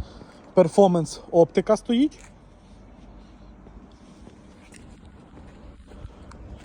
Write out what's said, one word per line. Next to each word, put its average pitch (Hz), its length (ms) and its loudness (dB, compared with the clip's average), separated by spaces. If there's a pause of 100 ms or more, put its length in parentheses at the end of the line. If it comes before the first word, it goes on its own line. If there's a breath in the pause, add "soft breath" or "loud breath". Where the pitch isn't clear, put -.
(540 loud breath)
Performance 175 680 2 (100)
оптика 180 460 2
стоїть. 240 420 -2 (4000)